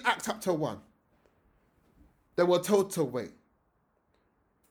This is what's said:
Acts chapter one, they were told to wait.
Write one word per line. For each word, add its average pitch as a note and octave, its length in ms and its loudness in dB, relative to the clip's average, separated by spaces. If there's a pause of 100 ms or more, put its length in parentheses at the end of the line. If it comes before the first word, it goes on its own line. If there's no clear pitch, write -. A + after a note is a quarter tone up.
Acts A#3 200 0
chapter - 280 -4
one, C3+ 260 -4 (1600)
they F3 80 4
were F3 160 6
told G3 320 2
to E3 120 -2
wait. A#2+ 280 -6 (1400)